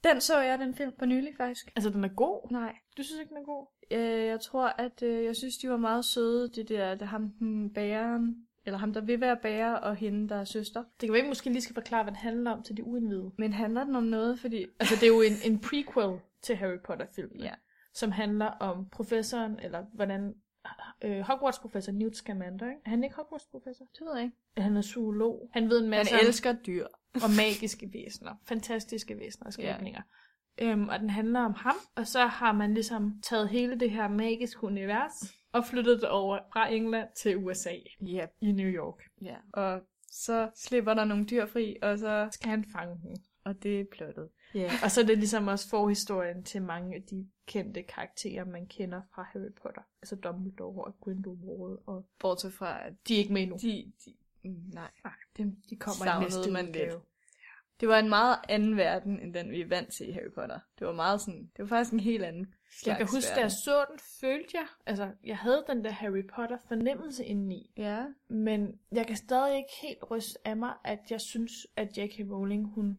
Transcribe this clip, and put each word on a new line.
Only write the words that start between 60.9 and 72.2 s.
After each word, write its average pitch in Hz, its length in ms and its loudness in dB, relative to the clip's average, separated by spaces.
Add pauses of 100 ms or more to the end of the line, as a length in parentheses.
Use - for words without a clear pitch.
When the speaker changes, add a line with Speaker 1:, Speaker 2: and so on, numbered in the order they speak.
Speaker 1:
meget 185 280 2
sådan, 175 180 -10 (180)
det - 20 -14
var 202 60 -6
faktisk 233 280 2
en 226 60 4
helt 214 240 0
anden 175 300 -8 (320)
Speaker 2:
Jeg 208 120 0
kan 214 100 0
Speaker 1:
slags 190 40 -2
Speaker 2:
huske, 262 180 0
da - 60 -2
jeg 247 80 4
Speaker 1:
verden. 202 140 0
Speaker 2:
så 285 340 4
den, 302 80 -16 (220)
følte 277 320 0
jeg, 330 120 -2 (200)
altså, 202 260 -4 (120)
jeg 214 140 -6
havde 247 320 4
den 240 140 0
der 220 80 -2
Harry 196 320 -2 (120)
Potter 240 220 -4 (100)
fornemmelse 254 580 -2
indeni. 196 520 -4
Speaker 1:
Ja. 214 280 -4 (240)
Speaker 2:
Men 214 500 0 (120)
jeg 233 160 0
kan 220 80 -4
stadig 269 420 2
ikke 277 120 -4 (120)
helt 285 180 -10 (120)
ryste 220 360 -6
af 220 100 -2
mig, 233 160 -2 (100)
at 208 160 -4 (100)
jeg 226 120 -4
synes, - 540 -6
at 208 220 -4
J 202 100 -4
K 202 240 -8